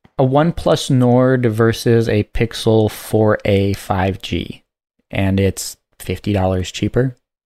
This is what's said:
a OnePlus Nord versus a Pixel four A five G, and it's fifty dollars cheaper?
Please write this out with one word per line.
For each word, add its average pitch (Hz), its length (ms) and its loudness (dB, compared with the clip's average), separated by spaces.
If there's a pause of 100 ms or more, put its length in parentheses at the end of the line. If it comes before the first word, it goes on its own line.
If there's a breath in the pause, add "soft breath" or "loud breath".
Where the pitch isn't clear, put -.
(200)
a 139 60 2
OnePlus 151 680 0
Nord 127 540 4
versus 113 640 2
a 104 160 0
Pixel 110 680 0
four 107 540 0
A 98 280 2
five 95 480 -4
G, - 420 -8 (460)
and 98 300 0
it's - 380 -2 (200)
fifty - 360 -6
dollars 92 380 -2
cheaper? 123 440 -2 (300)